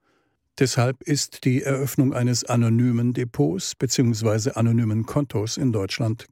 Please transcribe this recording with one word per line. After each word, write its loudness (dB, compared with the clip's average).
Deshalb 0
ist -4
die 2
Eröffnung 0
eines 0
anonymen 2
Depots -2
beziehungsweise 0
anonymen 2
Kontos -4
in 0
Deutschland -2